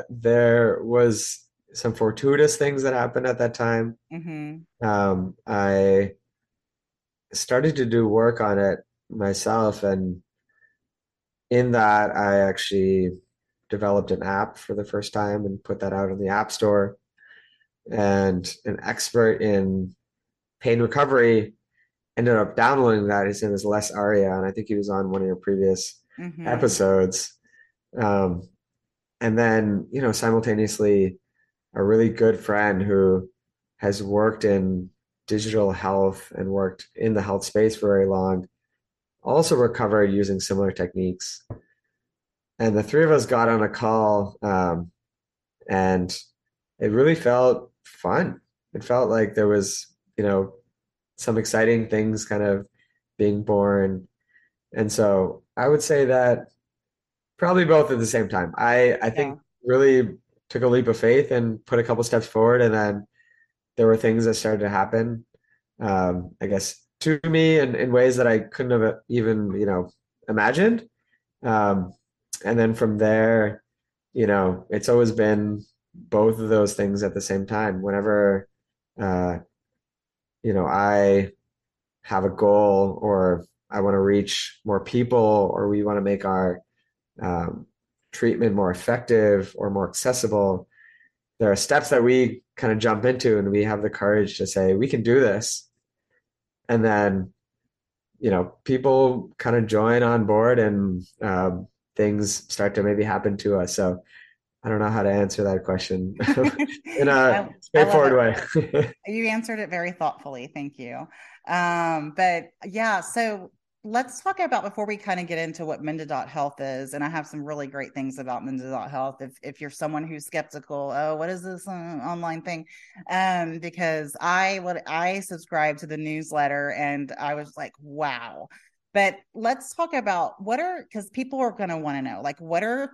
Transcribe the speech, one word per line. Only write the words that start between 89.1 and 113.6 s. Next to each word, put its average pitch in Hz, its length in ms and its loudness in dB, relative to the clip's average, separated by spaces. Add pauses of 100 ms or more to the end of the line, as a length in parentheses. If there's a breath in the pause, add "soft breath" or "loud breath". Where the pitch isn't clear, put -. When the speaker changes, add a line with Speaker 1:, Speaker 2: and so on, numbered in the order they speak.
Speaker 1:
or 104 120 -4
more 95 200 -2
accessible, 101 800 0 (720 soft breath)
there 107 120 4
are 98 40 2
steps 147 340 0
that 123 140 4
we 123 400 2 (120)
kinda 110 200 -2
jump 107 300 0
into 127 320 2
and 98 140 -2
we 104 140 2
have 107 160 -2
the 104 80 -2
courage 104 480 0
to 98 100 -4
say, 95 260 2
"We 110 140 0
can 127 160 -2
do 120 160 4
this." 110 500 0 (1000)
And 117 160 2
then, 101 480 0 (880)
you 110 120 0
know, 90 320 0
people 131 720 2
kinda 117 260 0
join 110 400 2
on 117 220 2
board 110 340 2
and, 98 440 0 (180)
um, 92 460 -2 (280)
things 104 380 0 (200)
start 101 220 -2
to 104 80 0
maybe 104 200 0
happen 104 340 -2
to 101 220 0
us. 87 140 -4
So 90 300 -2 (600 soft breath)
I - 60 -6
don't 107 100 -2
know 107 100 0
how 110 140 0
to 98 80 2
answer 101 320 0
that 95 200 -2
question 92 560 -4
<laughs> - 800 -2
in 139 100 2
a 143 40 4
Speaker 2:
<laughs> - 0 -
I, 131 260 4
I - 20 -2
love 202 220 -8
Speaker 1:
straightforward 151 520 4 (400)
Speaker 2:
it. - 200 0
Speaker 1:
way. 139 260 0
<laughs> - 80 -20
Speaker 2:
You 220 200 -4
answered 226 320 -4
it 190 100 -8
very 175 220 -6
thoughtfully. 143 600 -8
Thank 143 260 -12
you. 127 280 -14 (400 loud breath)
Um, 170 680 -2
but 175 340 0 (160)
yeah, 208 360 -2
so 208 500 -6 (320)